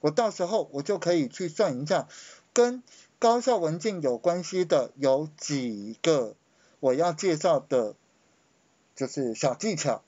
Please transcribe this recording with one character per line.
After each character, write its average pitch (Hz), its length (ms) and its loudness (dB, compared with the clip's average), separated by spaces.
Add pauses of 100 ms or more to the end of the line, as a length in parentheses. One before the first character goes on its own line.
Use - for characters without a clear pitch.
我 151 100 2
到 214 200 0
时 180 160 -4
候 190 260 -2
我 143 100 -6
就 196 160 -2
可 170 140 0
以 151 160 2
去 175 220 -8
算 151 320 -2
一 - 20 -4
下， 160 240 0 (460)
跟 247 280 2 (360)
高 233 240 4
效 233 160 2
文 165 200 -2
件 180 220 -4
有 127 160 0
关 175 260 0
系 180 220 -2
的 151 320 2
有 139 400 0
几 113 680 -6
个 135 320 2 (460)
我 131 140 4
要 170 180 2
介 165 240 2
绍 151 240 2
的， 117 340 0 (1000)
就 135 100 -4
是 123 280 -4
小 127 200 -2
技 202 220 -4
巧 131 320 -2